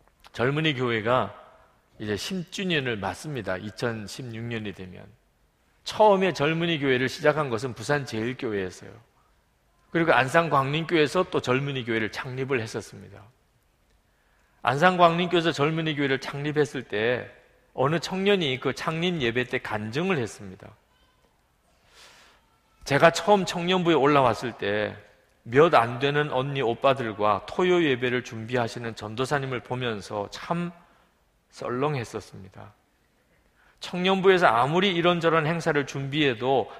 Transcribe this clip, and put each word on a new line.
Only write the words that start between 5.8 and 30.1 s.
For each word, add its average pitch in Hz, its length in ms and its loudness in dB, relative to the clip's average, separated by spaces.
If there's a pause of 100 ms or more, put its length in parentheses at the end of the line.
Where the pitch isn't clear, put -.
처음에 190 480 4
젊은이 160 480 0
교회를 131 280 2
시작한 147 400 2
것은 117 260 -4
부산 143 300 -2
제일교회였어요. 110 880 -6 (1000)
그리고 165 220 2
안산광림교회에서 151 1160 2
또 147 100 -2
젊은이 131 440 -2
교회를 110 280 -2
창립을 131 480 -4
했었습니다. 101 640 -12 (1400)
안산광림교회에서 170 880 4
젊은이 160 440 0
교회를 135 240 0
창립했을 143 600 -2
때 110 480 -2 (420)
어느 151 280 0
청년이 185 600 0
그 131 140 -2
창립 165 480 -4
예배 120 220 0
때 127 140 -4
간증을 120 600 -4
했습니다. 101 500 -10 (2250)
제가 147 280 6
처음 202 320 4
청년부에 175 500 0
올라왔을 131 580 4
때 104 560 -4 (400)
몇 147 260 6
안 120 240 4
되는 143 320 -2
언니 139 300 -2
오빠들과 113 840 0
토요 180 360 2
예배를 123 400 0
준비하시는 117 720 -6
전도사님을 127 680 -4
보면서 107 720 -6